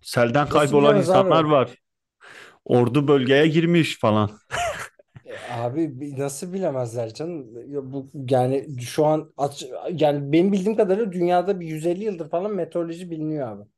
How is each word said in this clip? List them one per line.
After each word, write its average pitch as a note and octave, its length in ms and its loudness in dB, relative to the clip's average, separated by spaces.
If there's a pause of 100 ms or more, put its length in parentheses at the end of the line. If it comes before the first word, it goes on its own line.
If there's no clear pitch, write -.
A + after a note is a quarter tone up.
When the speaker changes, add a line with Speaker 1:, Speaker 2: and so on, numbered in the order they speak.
Speaker 1:
Selden B2+ 460 2
Speaker 2:
Nasıl - 0 -
Speaker 1:
kaybolan C#3+ 480 4
Speaker 2:
bilemez C#3+ 120 2
Speaker 1:
insanlar D#3+ 400 4
Speaker 2:
abi? - 20 4
Speaker 1:
var. C3+ 260 2 (880)
Ordu B2 440 2
bölgeye C#3 400 6
girmiş E3+ 520 2
falan. G#2+ 300 2 (200)
<laughs> - 100 -6 (640)
Speaker 2:
E, B2 140 -16 (100)
abi B2+ 520 -4
bi-, C#3+ 200 -10
nasıl C#3+ 320 -8
bilemezler B2+ 600 -4
canım? C3+ 580 -12
Ya C3 200 -8
bu, C#3 180 -10 (200)
yani B2+ 520 0
şu D3+ 240 0
an D#3 300 0
aç-, C#3 300 -6 (260)
yani D3 400 0
benim F3+ 200 4
bildiğim G3+ 240 0
kadarıyla G3+ 360 0
dünyada F3+ 480 0
bir E3 60 -10
yüz D#3 200 -6
elli F3+ 180 -2
yıldır E3+ 260 -8
falan G3 240 -4
meteoroloji E3+ 560 -6
biliniyor D#3 380 -6
abi. G#2 160 -14 (140)